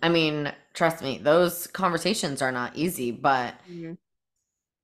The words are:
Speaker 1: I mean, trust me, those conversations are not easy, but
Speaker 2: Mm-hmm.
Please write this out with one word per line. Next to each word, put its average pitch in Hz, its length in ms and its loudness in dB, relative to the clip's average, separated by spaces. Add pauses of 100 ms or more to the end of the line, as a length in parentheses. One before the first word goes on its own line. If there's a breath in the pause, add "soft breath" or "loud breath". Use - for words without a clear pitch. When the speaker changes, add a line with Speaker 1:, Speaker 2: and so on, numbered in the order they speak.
Speaker 1:
I 170 60 2
mean, 151 440 2 (220)
trust 165 280 0
me, 127 160 -4
those 165 500 4
conversations 175 760 0
are 131 100 0
not 123 240 -6
easy, 139 360 -2
but 127 420 0 (140)
Speaker 2:
Mm-hmm. 170 280 -12 (880)